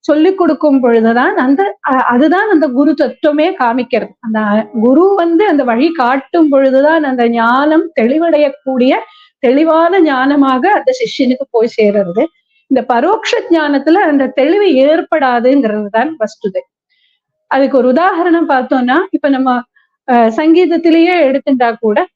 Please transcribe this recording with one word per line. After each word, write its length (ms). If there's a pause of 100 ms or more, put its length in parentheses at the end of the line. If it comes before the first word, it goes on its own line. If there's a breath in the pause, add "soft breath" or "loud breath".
சொல்லிக் 380
கொடுக்கும் 420
பொழுதுதான் 560
அந்த, 420 (120)
அ-, 120
அதுதான் 480
அந்த 180
குரு 260
தத்துவமே 640
காமிக்கிறது. 640
அந்த 200 (400)
குரு 340
வந்து 320
அந்த 180
வழி 280
காட்டும் 560
பொழுதுதான் 560
அந்த 240
ஞானம் 640 (100)
தெளிவடையக்கூடிய 920 (440 loud breath)
தெளிவான 600
ஞானமாக 680
அந்த 260
சிஷ்யனுக்கு 580
போய் 320
சேர்றது. 440 (440)
இந்த 180
பரோட்ச 600
ஞானத்துல 420
அந்த 340
தெளிவு 560
ஏற்படாதுங்கிறது 1040
தான் 320
வஸ்துதை. 440 (840)
அதுக்கு 320
ஒரு 100
உதாரணம் 600
பார்த்தோம்னா, 640
இப்ப 180
நம்ம, 340 (460)
அஹ், 200
சங்கீதத்திலேயே 960
எடுத்துட்டா 580
கூட 360